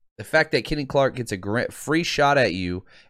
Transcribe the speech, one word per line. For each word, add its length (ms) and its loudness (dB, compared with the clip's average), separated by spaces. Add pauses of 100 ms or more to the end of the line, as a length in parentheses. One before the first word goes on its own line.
(160)
the 80 -10
fact 280 2
that 120 2
Kenny 220 -4
Clark 300 2
gets 140 -6
a 60 -4
gr-, 340 -2
free 340 -2
shot 340 2
at 160 2
you 320 -4 (240)